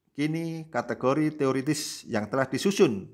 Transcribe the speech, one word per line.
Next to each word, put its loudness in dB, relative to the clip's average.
kini -4
kategori 0
teoritis -2
yang -2
telah 2
disusun 2